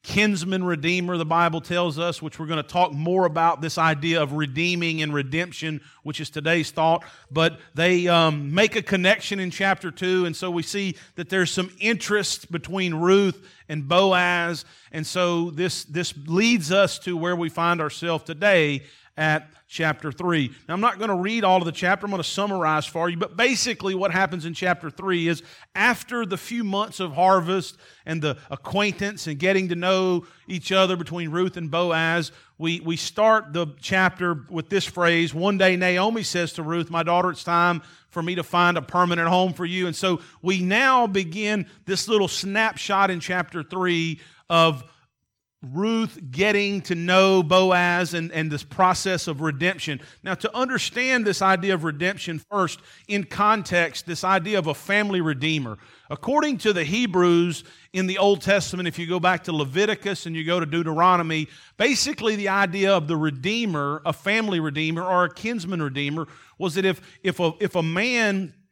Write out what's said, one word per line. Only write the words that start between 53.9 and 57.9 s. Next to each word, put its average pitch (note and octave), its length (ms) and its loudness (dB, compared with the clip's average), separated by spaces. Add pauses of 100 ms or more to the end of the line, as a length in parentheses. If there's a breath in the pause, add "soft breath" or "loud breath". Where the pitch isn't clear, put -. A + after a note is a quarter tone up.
this E3 200 -6
idea F#3+ 340 2
of D#3 80 -2
a D3 60 -2
family G3+ 480 0
redeemer. C#3+ 560 -2 (320 soft breath)
According C#4 500 0
to G#3+ 140 2
the E3 100 0
Hebrews F3 800 2 (300 loud breath)